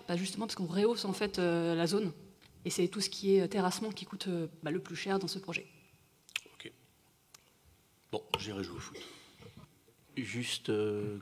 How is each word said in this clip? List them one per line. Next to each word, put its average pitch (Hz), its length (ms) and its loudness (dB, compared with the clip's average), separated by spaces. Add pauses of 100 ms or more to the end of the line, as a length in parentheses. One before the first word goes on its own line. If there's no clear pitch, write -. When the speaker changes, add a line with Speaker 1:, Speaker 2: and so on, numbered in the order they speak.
Speaker 1:
bah, 175 100 2
justement 190 300 -2
parce - 80 -6
qu'on 190 100 -2
rehausse 208 400 4
en 196 80 2
fait, 202 240 0
euh, 170 380 4
la 170 100 4
zone. 190 260 2 (540)
Et 175 60 -2
c'est 175 160 4
tout 208 120 -4
ce 196 120 0
qui 196 240 4
est, 196 60 8
euh, 175 60 2
terrassement 202 440 0
qui 190 140 -10
coûte, - 220 -8
euh, 170 200 0 (160)
bah, 151 80 -2
le 180 80 0
plus 170 160 -8
cher 196 240 0
dans 185 80 -2
ce 190 100 -4
projet. - 300 -6 (880)
Speaker 2:
Ok. - 160 -14 (1400)
Bon, - 120 -4 (160)
j'irai 98 240 -4
jouer 87 140 -8
au - 20 -8
foot. - 180 -12 (1200)
Speaker 3:
Juste, 117 520 -4
euh, 104 520 0